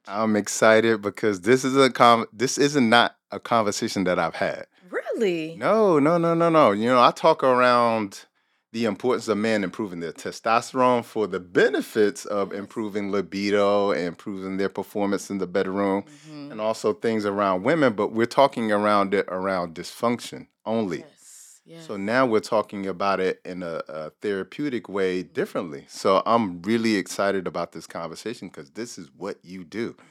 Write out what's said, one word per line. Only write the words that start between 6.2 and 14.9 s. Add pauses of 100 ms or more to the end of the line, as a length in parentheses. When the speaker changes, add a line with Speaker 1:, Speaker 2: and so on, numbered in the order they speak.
Speaker 1:
no,
no.
You
know,
I
talk
around (440)
the
importance
of
men
improving
their
testosterone
for
the
benefits
of
Speaker 2:
Yes.
Speaker 1:
improving
libido
and
improving
their
performance